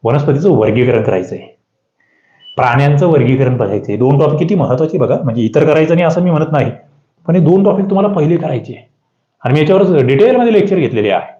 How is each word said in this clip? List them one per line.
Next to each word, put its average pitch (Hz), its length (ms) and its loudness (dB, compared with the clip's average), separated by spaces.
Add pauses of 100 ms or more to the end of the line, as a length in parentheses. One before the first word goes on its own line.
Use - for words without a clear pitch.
वनस्पतीचं 143 480 0
वर्गीकरण 113 520 0
करायचंय, 92 360 -6 (1160)
प्राण्यांचं 143 520 2
वर्गीकरण 131 500 0
करायचंय. 104 400 -4
दोन 135 220 2
टॉपिक 147 200 0
किती 180 160 0
महत्वाचे 160 420 -2
बघा, 123 260 0
म्हणजे 117 180 -4
इतर 113 240 0
करायचं 156 280 2
नाही 175 120 0
असं 165 160 0
मी 180 100 0
म्हणत 156 200 0
नाही, 135 200 -2 (560)
पण 170 80 0
हे 175 60 2
दोन 180 220 4
टॉपिक 196 220 0
तुम्हाला 196 220 0
पहिले 170 300 0
करायचे. 127 520 -8 (540)
आणि 120 100 0
मी 151 60 2
याच्यावर 175 460 2
डिटेलमध्ये 233 480 2
लेक्चर 196 220 0
घेतलेले 113 360 -2
आहे. 87 280 -4